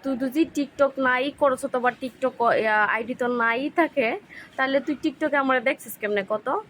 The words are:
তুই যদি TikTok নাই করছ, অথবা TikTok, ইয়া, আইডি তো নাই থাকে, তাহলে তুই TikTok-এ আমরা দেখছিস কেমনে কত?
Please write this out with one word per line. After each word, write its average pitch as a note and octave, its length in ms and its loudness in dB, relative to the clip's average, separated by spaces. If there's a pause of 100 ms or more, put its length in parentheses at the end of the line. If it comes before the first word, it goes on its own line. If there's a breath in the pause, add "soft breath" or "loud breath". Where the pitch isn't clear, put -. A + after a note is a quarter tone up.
তুই C4+ 180 -2
যদি C4+ 200 0 (140)
TikTok C#4 380 0 (140)
নাই B3+ 160 2 (180)
করছ, C4 240 2
অথবা B3 240 0 (120)
TikTok, B3+ 360 -4 (260)
ইয়া, G#3+ 140 2 (180)
আইডি A3+ 260 -4
তো A#3+ 60 0
নাই A#3 320 0 (200)
থাকে, D4 280 2 (480 loud breath)
তাহলে C4+ 300 0
তুই D4+ 180 -2
TikTok-এ D4 400 0
আমরা C4 160 2
দেখছিস B3 420 -4
কেমনে G#3 280 0
কত? G#3+ 180 -4 (220)